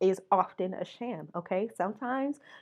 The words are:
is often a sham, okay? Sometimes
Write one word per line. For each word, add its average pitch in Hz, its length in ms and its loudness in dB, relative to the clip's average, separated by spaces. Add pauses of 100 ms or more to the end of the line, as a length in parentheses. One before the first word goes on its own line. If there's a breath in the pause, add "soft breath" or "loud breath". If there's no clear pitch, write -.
is 190 200 4 (100)
often 185 420 2
a 180 120 -6
sham, 160 500 -8
okay? 185 420 -2
Sometimes 262 640 -2 (240 loud breath)